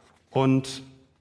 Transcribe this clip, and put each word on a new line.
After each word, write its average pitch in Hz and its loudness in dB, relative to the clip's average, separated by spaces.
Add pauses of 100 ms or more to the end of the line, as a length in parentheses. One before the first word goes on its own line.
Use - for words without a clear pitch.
(300)
Und 135 0 (380)